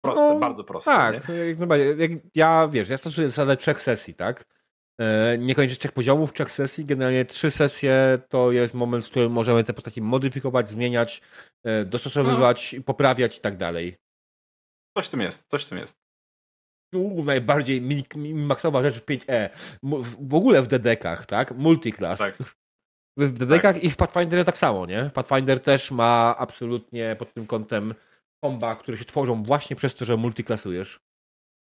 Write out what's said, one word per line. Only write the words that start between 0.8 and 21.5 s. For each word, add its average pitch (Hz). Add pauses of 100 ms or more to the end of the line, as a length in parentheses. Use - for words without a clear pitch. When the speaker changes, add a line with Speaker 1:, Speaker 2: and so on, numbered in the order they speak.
Speaker 2:
tak, 143
Speaker 1:
nie? 170
Speaker 2:
jak 170
najbardziej. 151
Jak 165 (240)
ja, 160
wiesz, 110
ja 131
stosuję 151
zasadę 135
trzech -
sesji, 110
tak? 113 (560)
E, 113
niekoniecznie 127
trzech -
poziomów, 139
trzech -
sesji. 143
Generalnie 131
trzy -
sesje 131 (100)
to 123
jest 120
moment, 120
w -
którym 120
możemy 117
te 117
postaci -
modyfikować, 127
zmieniać, 120 (420)
e, 110
dostosowywać, 127
Speaker 1:
No. 135
Speaker 2:
poprawiać 127
i -
tak 101
dalej. 87 (1000)
Speaker 1:
Coś 185
w -
tym 135
jest, 90
coś -
w -
tym 92
jest. - (960)
Speaker 2:
U, 185
najbardziej 135
mi-, 135 (120)
mi-, 151
maksowa 147
rzecz 143
w -
pięć 135
E. 113 (320)
Mu-, 139
w, 120
w 139
ogóle 180
w 120
D 131
D 113
kach, 82
tak? 123